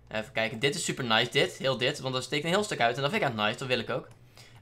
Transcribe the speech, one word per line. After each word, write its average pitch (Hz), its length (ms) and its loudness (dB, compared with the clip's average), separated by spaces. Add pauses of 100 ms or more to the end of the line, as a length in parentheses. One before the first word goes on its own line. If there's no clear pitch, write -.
(100)
Even 107 220 -6
kijken. 113 260 -2
Dit 135 160 2
is - 100 -4
super 135 200 -4
nice. 117 260 4
Dit. 175 260 2
Heel 131 220 0
dit. 127 220 0
Want 131 140 -4
dat 127 80 -2
steekt 147 220 -4
een 165 60 -2
heel 202 140 2
stuk 151 160 -4
uit. 120 160 4
En 139 60 -2
dat 143 80 2
vind 208 120 0
ik 147 60 2
echt 110 100 -2
nice. 107 200 2
Dat 131 100 -6
wil 123 100 2
ik 110 120 -4
ook. 123 180 -4 (540)